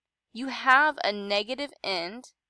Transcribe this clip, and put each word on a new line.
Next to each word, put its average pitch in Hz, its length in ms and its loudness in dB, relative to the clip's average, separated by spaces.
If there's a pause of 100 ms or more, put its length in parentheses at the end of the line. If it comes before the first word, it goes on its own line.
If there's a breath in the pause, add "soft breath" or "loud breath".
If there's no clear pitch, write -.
(320)
You 247 160 -8
have 269 560 4
a 202 80 0
negative 208 600 -4 (120)
end 196 480 -6 (180)